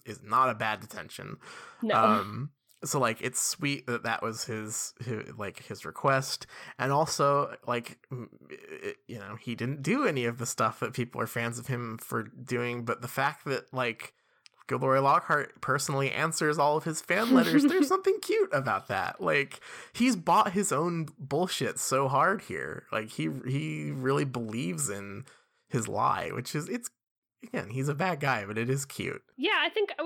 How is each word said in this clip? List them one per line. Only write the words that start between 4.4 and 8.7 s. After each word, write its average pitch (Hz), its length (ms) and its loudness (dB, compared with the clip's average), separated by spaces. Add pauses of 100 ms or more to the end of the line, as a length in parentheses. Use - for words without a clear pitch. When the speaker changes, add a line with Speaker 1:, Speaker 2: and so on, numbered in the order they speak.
Speaker 1:
his, 107 480 -6 (120)
his, 113 320 -8
like, 101 300 -10
his - 180 -12
request, 131 600 0 (320)
and 131 120 0
also, 143 640 2 (120)
like, 120 320 -4 (120)
m-, 127 180 -10 (200)
it, - 480 -10 (100)